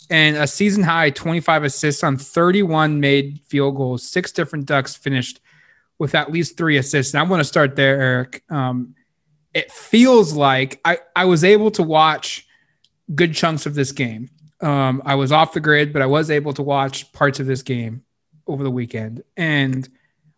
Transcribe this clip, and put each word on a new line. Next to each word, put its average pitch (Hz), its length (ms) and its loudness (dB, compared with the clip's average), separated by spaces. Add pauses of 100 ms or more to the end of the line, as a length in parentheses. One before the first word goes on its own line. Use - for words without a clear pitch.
and 156 260 2
a 151 120 0
season 202 340 0
high 165 300 2
twenty-five 160 520 -2
assists 143 400 -2
on 139 140 0
thirty-one 160 840 0
made 143 460 0
field 139 320 -2
goals. 127 240 -4
Six - 300 -6
different 151 340 -6
Ducks 135 300 -2
finished 131 440 -4 (600)
with 151 160 -4
at 147 160 -2
least 170 260 -4
three 160 200 2
assists. 131 360 -2
And 147 80 2
I 170 80 0
wanna 180 140 2
start 139 320 0
there, 139 260 2
Eric. 127 480 -2
Um, 127 460 -4 (580)
it - 180 -6
feels 226 600 4
like 135 500 0
I, 170 140 0 (180)
I 180 100 2
was 175 180 4
able 208 280 6
to 202 120 -2
watch 156 640 0 (680)
good 160 220 0
chunks 160 320 -2
of 147 80 -8
this 135 160 -2
game. 120 400 -8 (280)
Um, 135 460 -2
I 139 80 0
was 135 180 0
off 156 220 4
the 170 60 -4
grid, 147 340 2
but 147 80 0
I 131 60 2
was 156 240 0
able 147 220 -2
to 143 100 -8
watch 135 500 -4
parts 143 260 0
of 135 60 -4
this 131 160 -4
game 117 420 -8 (440)
over 139 160 -6
the 135 80 -4
weekend. 117 500 -8 (160)
And 135 500 -2 (500)